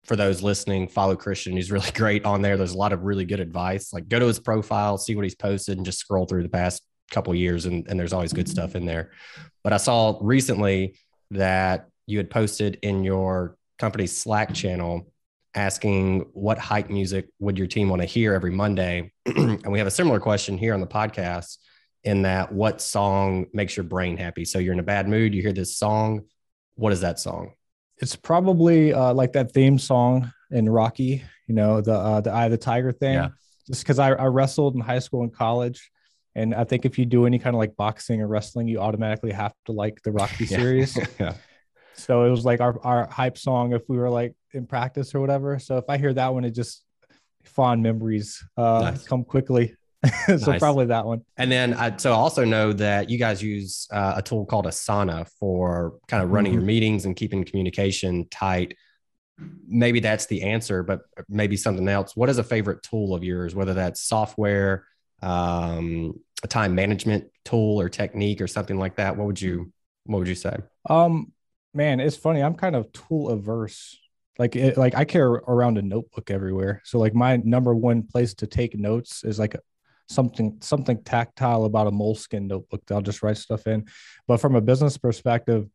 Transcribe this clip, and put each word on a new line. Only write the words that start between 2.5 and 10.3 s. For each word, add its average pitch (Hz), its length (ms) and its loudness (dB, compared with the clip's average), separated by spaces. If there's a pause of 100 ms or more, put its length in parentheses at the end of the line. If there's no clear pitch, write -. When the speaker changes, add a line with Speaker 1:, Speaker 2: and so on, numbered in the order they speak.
Speaker 1:
There's 92 180 -2
a 92 40 -8
lot 101 160 0
of 90 100 -6
really 95 220 -2
good 98 160 -4
advice. 90 500 -6
Like, 87 160 -12
go 113 120 0
to 123 80 4
his 117 120 0
profile, 104 580 -2
see 107 180 -4
what 101 80 -2
he's 92 120 -4
posted, 98 400 -4
and 92 100 -6
just 92 140 -6
scroll 92 260 -2
through 90 180 -2
the 87 60 -6
past 90 340 -2 (280)
couple 92 200 -2
of 87 60 0
years, 87 300 0
and, 87 200 -4
and 92 120 -4
there's 87 120 -4
always 87 220 -4
good 87 160 -4
stuff 90 260 -6
in 87 100 -4
there. 82 260 -6 (520)
But 104 80 0
I 104 60 4
saw 113 420 2
recently 101 760 2 (320)